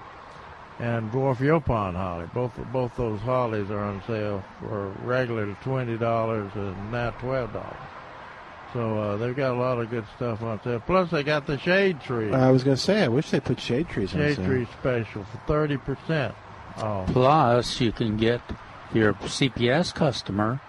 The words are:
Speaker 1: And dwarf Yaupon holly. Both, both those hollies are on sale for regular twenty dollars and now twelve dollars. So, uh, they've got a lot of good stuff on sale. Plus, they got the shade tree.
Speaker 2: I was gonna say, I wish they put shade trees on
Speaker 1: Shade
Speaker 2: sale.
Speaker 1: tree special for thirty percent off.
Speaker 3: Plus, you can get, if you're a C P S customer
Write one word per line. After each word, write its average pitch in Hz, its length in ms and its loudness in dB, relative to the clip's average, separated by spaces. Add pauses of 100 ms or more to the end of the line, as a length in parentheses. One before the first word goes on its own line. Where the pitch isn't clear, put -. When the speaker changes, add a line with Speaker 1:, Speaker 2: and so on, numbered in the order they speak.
(800)
Speaker 1:
And 117 320 -2
dwarf 131 260 2
Yaupon 127 580 2
holly. 87 380 -4
Both, 123 180 -2 (220)
both 127 240 -2
those 107 240 -2
hollies 113 500 0
are 104 120 -4
on 101 240 -4
sale 104 360 -2 (160)
for 101 320 -6 (140)
regular 117 580 -2
twenty 127 340 -2
dollars 113 580 0
and 101 360 -6
now 120 200 -2
twelve 123 420 -4
dollars. 92 240 -10 (960)
So, 113 240 0
uh, 104 200 0
they've 120 180 -2
got 135 160 0
a 123 80 0
lot 123 200 2
of 113 120 -4
good 117 120 -2 (120)
stuff 117 260 -4
on 113 220 -4
sale. 120 200 -2
Plus, 180 280 2
they 156 100 0
got 147 240 0
the 139 140 -2
shade 185 420 4
tree. 113 320 -2
Speaker 2:
I 131 160 8
was 131 140 8
gonna 135 120 4
say, 196 280 4
I 147 40 4
wish 123 220 2
they 165 100 4
put 131 200 -2
shade 139 280 0
trees - 280 -2
on 160 60 2
Speaker 1:
Shade 147 160 2
Speaker 2:
sale. 143 100 0
Speaker 1:
tree 127 200 2 (120)
special 117 460 -2
for 107 200 -12
thirty 151 320 2
percent 135 560 -2 (440)
off. 104 360 -2
Speaker 3:
Plus, 127 680 6
you 117 120 4
can 107 260 0
get, 113 240 2 (480)
if - 60 0
you're 110 160 6
a - 180 -4
C 139 200 2
P 120 200 2
S 156 240 2
customer 113 760 0